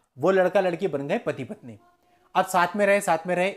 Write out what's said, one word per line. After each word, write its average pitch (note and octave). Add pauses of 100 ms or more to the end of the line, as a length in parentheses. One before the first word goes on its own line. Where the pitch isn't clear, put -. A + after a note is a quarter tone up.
(180)
वो D#3
लड़का F#3
लड़की F3+
बन C#3+
गए G3+
पति C3+
पत्नी। A#2 (560)
अब F#3+
साथ A3+
में G3+
रहे, G3+
साथ E3+
में F3+
रहे, F3+